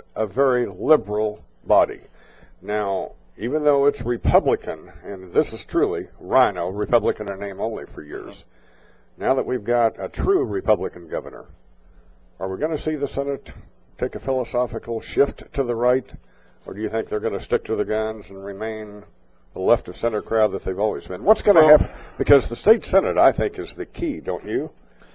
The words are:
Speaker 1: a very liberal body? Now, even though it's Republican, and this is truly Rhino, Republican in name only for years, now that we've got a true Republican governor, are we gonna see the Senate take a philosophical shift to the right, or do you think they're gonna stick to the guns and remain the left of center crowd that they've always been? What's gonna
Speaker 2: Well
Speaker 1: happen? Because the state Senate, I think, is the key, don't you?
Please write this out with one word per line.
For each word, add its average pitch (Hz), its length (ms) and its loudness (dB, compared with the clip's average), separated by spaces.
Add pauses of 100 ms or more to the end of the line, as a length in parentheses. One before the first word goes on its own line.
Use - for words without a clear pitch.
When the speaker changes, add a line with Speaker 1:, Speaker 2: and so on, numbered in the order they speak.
(160)
Speaker 1:
a 110 100 -2
very 123 400 2
liberal 104 800 0 (200)
body? 92 380 2 (600)
Now, 98 500 -2 (260)
even 131 260 -2
though 143 220 4
it's 143 160 2
Republican, 120 920 0 (140)
and 92 260 -10
this 127 220 2
is 110 100 -12
truly 92 440 -2 (120)
Rhino, 95 500 2
Republican 104 640 0
in 95 80 -8
name 98 220 -8
only 104 240 -4
for 78 160 -14
years, 69 420 -12 (720)
now 113 180 2
that 123 100 0
we've 117 180 -4
got 117 400 2
a 92 60 -6
true 175 340 0
Republican 92 640 -2
governor, 67 380 -8 (920)
are 92 100 -4
we 95 80 -4
gonna 156 220 -2
see 156 160 -2
the 139 120 -2
Senate 139 420 -6 (500)
take 127 160 -4
a - 40 -10
philosophical 120 800 -4
shift - 520 -2
to 139 100 0
the 120 120 -2
right, 123 340 2 (560)
or 95 80 -12
do 101 80 -8
you 107 80 -2
think 110 200 -4
they're 104 100 -2
gonna 101 200 -4
stick 113 260 -2
to 110 100 -2
the 101 100 0
guns 107 440 -4
and 98 140 -14
remain 104 600 -10 (500)
the 92 60 -10
left 110 280 2
of 90 100 -10
center 113 240 -2
crowd 110 300 2
that 95 140 -6
they've 92 140 -4
always 101 280 -2
been? 95 160 -10
What's 202 180 4
gonna 185 200 6
Speaker 2:
Well 156 80 6
Speaker 1:
happen? - 200 6 (280)
Because 135 320 4
the 117 80 -6
state 214 280 4
Senate, 107 320 2
I 117 140 8
think, 107 260 -2
is 87 160 -8
the 87 120 -8
key, 151 340 -4
don't 90 260 -6
you? 131 240 -4 (440)